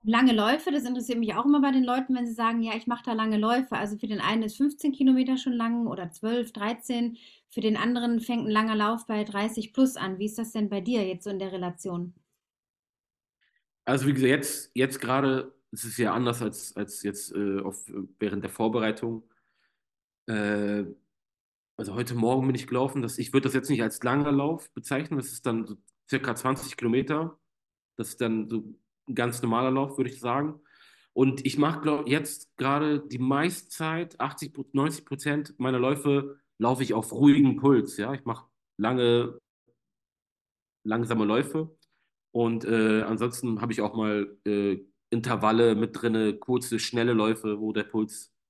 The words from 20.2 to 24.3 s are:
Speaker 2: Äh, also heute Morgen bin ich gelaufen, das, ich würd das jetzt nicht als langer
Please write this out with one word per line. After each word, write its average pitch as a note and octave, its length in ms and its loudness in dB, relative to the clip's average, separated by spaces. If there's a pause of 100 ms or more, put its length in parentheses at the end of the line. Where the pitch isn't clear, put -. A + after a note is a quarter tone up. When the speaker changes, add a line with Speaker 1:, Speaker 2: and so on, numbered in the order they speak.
Speaker 2:
Äh, G#2 580 0 (920)
also F#2+ 180 -8
heute A#2+ 200 -4
Morgen B2 320 2
bin C3 100 0
ich - 100 -8
gelaufen, C3+ 360 -2
das, A#2 160 -6
ich - 140 -4
würd C3+ 120 4
das C3 100 0
jetzt C3 140 0
nicht A#2+ 140 0
als A2+ 200 -4
langer C#3+ 300 2